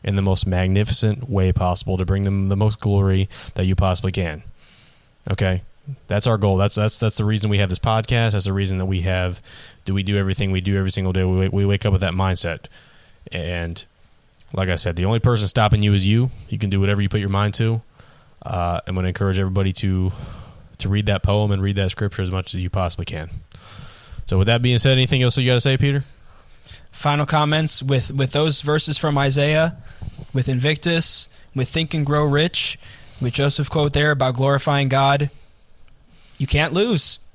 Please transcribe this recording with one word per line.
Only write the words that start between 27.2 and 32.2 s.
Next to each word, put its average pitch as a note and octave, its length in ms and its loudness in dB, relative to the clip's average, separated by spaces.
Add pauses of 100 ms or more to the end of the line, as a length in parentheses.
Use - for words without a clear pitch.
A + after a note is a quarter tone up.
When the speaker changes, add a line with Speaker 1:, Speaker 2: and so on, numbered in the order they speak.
Speaker 2:
comments D3+ 560 0
with, C3+ 280 0
with C3+ 220 -2
those D3+ 300 0
verses D3+ 340 0
from D3 220 0
Isaiah, D3 580 2 (560)
with C3 160 0
Invictus, D3+ 800 0 (260)
with C3 140 -2
Think D#3+ 240 -4
and D3+ 140 -2
Grow D3 180 2